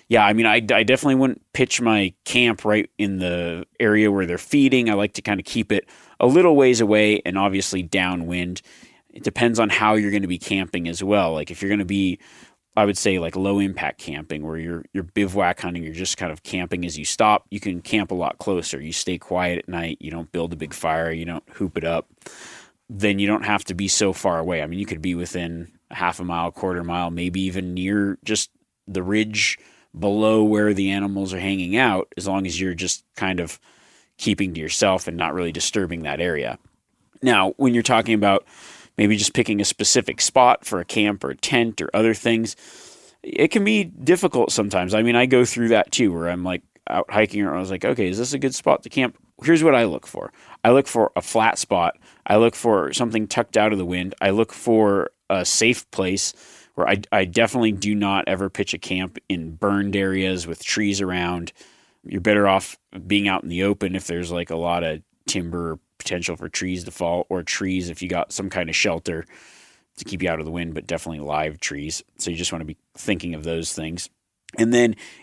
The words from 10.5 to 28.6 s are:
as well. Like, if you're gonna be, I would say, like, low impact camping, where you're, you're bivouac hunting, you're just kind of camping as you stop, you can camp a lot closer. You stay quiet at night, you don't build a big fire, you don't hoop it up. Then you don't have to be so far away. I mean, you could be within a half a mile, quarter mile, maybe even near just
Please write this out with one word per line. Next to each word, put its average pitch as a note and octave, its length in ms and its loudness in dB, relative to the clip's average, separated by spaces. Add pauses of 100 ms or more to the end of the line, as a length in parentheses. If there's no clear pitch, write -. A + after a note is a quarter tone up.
as F2+ 160 -8
well. F#2+ 300 2
Like, D2+ 180 -6
if E2+ 100 -14
you're G2 80 -2
gonna G2+ 160 0
be, F#2+ 340 0 (560)
I G#2+ 100 4
would G2+ 120 0
say, F#2+ 200 2
like, E2+ 180 -4
low G2 240 0
impact F#2+ 400 -2
camping, D2+ 440 -10
where D#2+ 140 -8
you're, E2 340 -8
you're F#2+ 120 -6
bivouac F#2 580 0
hunting, F2 220 -6
you're D#2 100 -10
just F2+ 240 -6
kind F2 140 -6
of D#2 120 -14
camping F2 420 -4
as D#2+ 120 -8
you D2+ 80 -10
stop, G#2+ 440 2
you G2+ 100 -8
can F2+ 220 -6
camp G2+ 300 0
a F#2+ 40 -4
lot F2 240 -4
closer. E2+ 420 -4
You D#2 100 -12
stay F2+ 260 -6
quiet F2+ 420 -2
at - 100 -12
night, E2+ 300 -6
you D#2 120 -12
don't E2 200 -12
build E2+ 200 -4
a E2 60 -10
big D2+ 160 -10
fire, E2 380 -2
you E2 140 -8
don't E2+ 280 -10
hoop F#2 240 -6
it D#2+ 80 -6
up. E2 260 -4 (800)
Then G2+ 300 0
you G2+ 80 2
don't G#2 180 0
have G#2 200 0
to G2 80 -6
be F#2+ 140 -4
so F#2+ 260 2
far F2+ 240 0
away. E2 240 -2
I D2+ 60 -4
mean, E2+ 120 -6
you G2+ 60 -4
could E2 160 -8
be F2 140 -2
within E2+ 560 -8 (180)
a - 60 -16
half F2 240 -2
a F2+ 40 -10
mile, F2 280 -4
quarter F2 320 -6
mile, F2 260 -4
maybe F2 320 -4
even F#2 320 -4
near G2 520 -2
just - 240 -2 (380)